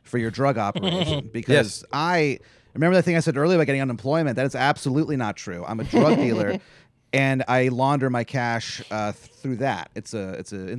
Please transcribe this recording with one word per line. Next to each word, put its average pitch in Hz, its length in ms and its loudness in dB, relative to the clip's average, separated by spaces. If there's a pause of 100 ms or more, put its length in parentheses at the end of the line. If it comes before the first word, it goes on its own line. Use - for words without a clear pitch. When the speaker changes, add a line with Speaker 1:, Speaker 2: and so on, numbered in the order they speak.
Speaker 1:
for - 160 -4
your 113 120 -2
drug 135 280 0
Speaker 2:
<laughs> 101 100 0
Speaker 1:
operation. 156 560 -2
Speaker 2:
Yes. 110 80 -14
Speaker 1:
Because 117 600 0
I 156 460 2 (360)
remember 165 220 4
that 175 80 6
thing 175 120 2
I 165 40 2
said 151 180 0
earlier 175 180 4
about 160 100 6
getting 139 160 0
unemployment. 135 540 0
That 131 100 2
is 131 80 -4
absolutely 143 640 0
not 110 200 -2
true. 87 300 -10
I'm 110 140 -6
a 123 40 -4
drug 190 320 4
Speaker 2:
<laughs> - 100 2
Speaker 1:
dealer, 107 340 0 (520)
and 135 360 2
I 127 200 4
launder 135 400 0
my 123 140 -2
cash, 117 580 -4 (120)
uh, 107 200 -2
th-, - 220 -16
through 131 220 -6
that. 104 400 -4
It's - 180 -12
a, 95 200 -8
it's - 180 -12
a, 95 120 -10 (140)